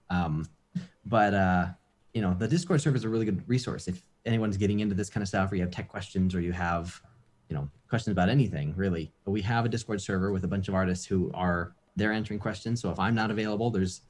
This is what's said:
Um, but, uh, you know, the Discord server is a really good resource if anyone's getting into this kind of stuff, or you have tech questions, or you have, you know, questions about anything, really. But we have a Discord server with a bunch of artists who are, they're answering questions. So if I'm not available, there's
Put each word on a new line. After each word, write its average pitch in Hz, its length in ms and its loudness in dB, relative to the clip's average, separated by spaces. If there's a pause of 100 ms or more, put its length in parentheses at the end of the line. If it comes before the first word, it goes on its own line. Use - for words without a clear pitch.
(100)
Um, 80 360 0 (600)
but, 104 260 4
uh, 90 340 4 (460)
you 113 80 -2
know, 92 180 2
the 110 80 0
Discord 165 360 2
server 143 160 2
is 110 60 -2
a 110 40 -2
really 113 160 2
good 104 240 0
resource - 400 -2
if 90 140 -6 (240)
anyone's 110 320 0
getting 104 220 2
into 104 140 0
this 101 140 0
kind 104 140 -4
of 95 60 -2
stuff, 95 220 0
or 101 60 -2
you 90 60 2
have 90 80 -2
tech 92 180 -8
questions, 92 460 0
or 87 80 0
you 87 100 -2
have, 87 480 -4 (480)
you 78 80 -6
know, 71 100 -4 (220)
questions 117 240 0
about 90 160 4
anything, 90 480 2
really. 87 340 -2 (140)
But 98 60 -4
we 104 100 0
have 117 240 0
a 117 60 0
Discord 110 320 -4
server 98 280 0
with 92 140 0
a 90 40 -2
bunch 98 200 -2
of 98 60 -2
artists 92 320 0
who 92 260 0
are, 87 400 -2 (240)
they're 107 160 2
answering 107 260 -4
questions. 113 440 -4
So 95 80 -2
if 82 80 -2
I'm 101 160 2
not 110 160 2
available, 107 400 0
there's 95 400 0